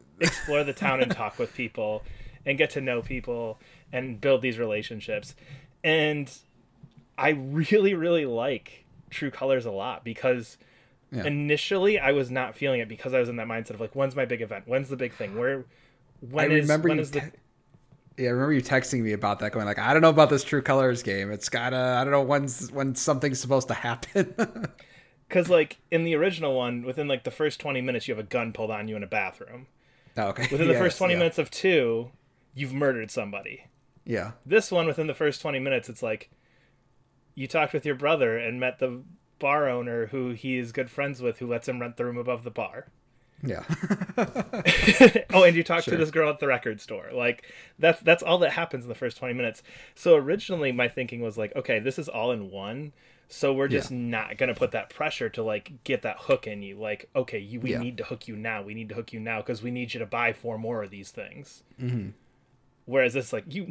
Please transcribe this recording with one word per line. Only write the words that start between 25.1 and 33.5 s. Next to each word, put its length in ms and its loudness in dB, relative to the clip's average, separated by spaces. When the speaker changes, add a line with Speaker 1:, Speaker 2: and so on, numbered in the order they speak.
Speaker 1:
'Cause, 200 2
like, 300 4
in 140 2
the 100 0
original 400 2
one, 300 -2
within, 240 -4
like, 160 -2
the 80 -4
first 260 -2
twenty 220 -4
minutes, 260 -4
you 80 -2
have 100 -6
a 40 -16
gun 240 -2
pulled 180 -4
on 160 -6
you 80 -6
in 80 -6
a 60 -8
bathroom. 580 -6
Speaker 2:
Oh, 120 0
okay. 240 -4
Speaker 1:
Within 160 2
the 60 8
Speaker 2:
Yes, 80 4
Speaker 1:
first 160 2
twenty 160 2
Speaker 2:
yeah. 60 2
Speaker 1:
minutes 180 2
of 120 0
two, 600 2
you've 200 -6
murdered 360 0
somebody. 560 -8